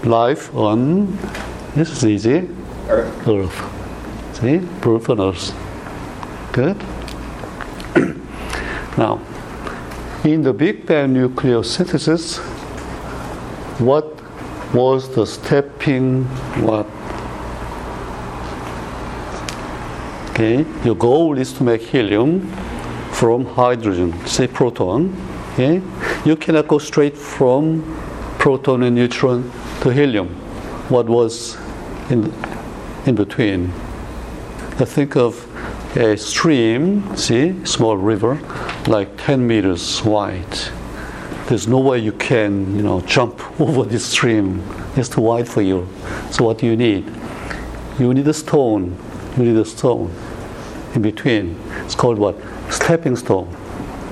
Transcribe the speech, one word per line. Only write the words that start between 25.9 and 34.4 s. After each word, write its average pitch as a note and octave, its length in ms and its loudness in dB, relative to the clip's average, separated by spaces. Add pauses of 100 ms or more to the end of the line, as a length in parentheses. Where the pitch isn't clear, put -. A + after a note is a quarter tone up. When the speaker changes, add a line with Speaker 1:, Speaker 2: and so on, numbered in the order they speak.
Speaker 1:
you D#3 120 6
cannot D#3 300 4
go D3+ 120 4
straight D3 380 2
from D3+ 640 2 (560)
proton C3 440 4
and B2 140 6
neutron B2 540 2 (300)
to C3+ 100 4
helium. B2 380 4 (600)
What A#2+ 160 4
was A2+ 500 2 (540)
in, A2+ 240 2 (720)
in C3 80 6
between? G2+ 540 0 (1120)